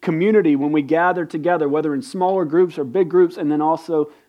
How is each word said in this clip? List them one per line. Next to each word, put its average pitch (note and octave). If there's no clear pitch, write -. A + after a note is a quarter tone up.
Community, F3
when D3
we D3+
gather E3+
together, D#3
whether D3+
in C3
smaller F#3
groups E3
or D3+
big E3+
groups, E3+
and D3+
then D3+
also D#3